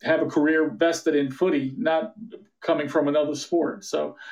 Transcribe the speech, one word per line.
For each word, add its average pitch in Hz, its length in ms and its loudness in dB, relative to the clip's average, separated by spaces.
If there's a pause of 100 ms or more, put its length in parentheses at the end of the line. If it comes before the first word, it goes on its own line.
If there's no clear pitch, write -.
have 160 180 2
a 143 60 0
career 156 440 2
vested 165 440 0
in 139 160 2
footy, 139 480 0
not 160 340 0 (480)
coming 151 260 0
from 147 220 0
another 147 260 2
sport. 143 480 -2
So 147 340 -4 (160)